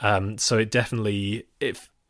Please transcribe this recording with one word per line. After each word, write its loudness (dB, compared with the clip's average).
Um, 2
so 2
it 2
definitely, -2
it -2
f-, -18